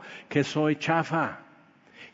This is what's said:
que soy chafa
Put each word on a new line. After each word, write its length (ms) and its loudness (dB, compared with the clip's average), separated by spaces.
que 160 2
soy 340 0
chafa 640 0